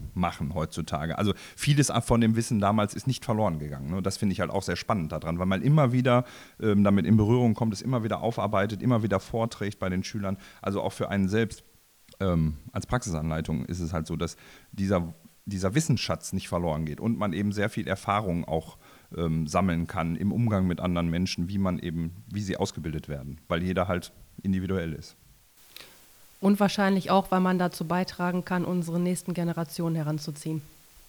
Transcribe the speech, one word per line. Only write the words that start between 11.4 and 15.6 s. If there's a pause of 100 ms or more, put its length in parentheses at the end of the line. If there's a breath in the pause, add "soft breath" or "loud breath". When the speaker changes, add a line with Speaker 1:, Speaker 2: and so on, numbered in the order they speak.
Speaker 1:
ähm, (140)
als
Praxisanleitung
ist
es
halt
so,
dass (340 loud breath)
dieser, (320)
dieser